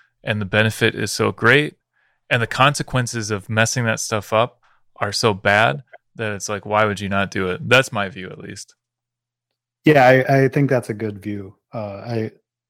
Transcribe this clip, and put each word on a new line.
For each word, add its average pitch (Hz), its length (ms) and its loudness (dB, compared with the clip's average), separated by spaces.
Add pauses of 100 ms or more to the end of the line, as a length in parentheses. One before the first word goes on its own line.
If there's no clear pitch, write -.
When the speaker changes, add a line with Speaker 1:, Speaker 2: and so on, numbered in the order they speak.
(240)
Speaker 1:
and 107 180 -4
the 101 40 -4
benefit 107 500 2
is 107 160 -6
so 107 200 0
great 131 440 2 (520)
and 123 140 0
the 117 60 -2
consequences 123 840 0
of 101 200 -6
messing 113 360 0
that 110 140 -2
stuff - 340 -4
up 113 220 2 (460)
are 101 120 -4
so 110 200 2
bad 107 480 2 (340)
that 107 180 -6
it's 98 160 -8
like, 104 160 -6
why 104 180 2
would 101 160 0
you 101 80 -6
not 98 240 -2
do 95 160 -4
it? 90 220 -6
That's 127 240 2
my 101 160 -4
view, 92 200 -14
at - 80 -16
least. 101 380 -18 (1120)
Speaker 2:
Yeah, 147 200 6
I, 131 380 4
I 135 60 4
think 139 200 0
that's 127 200 -2
a 117 40 -8
good 104 280 -10
view. 101 340 -10 (180)
Uh, 101 320 -10
I 113 260 -4 (380)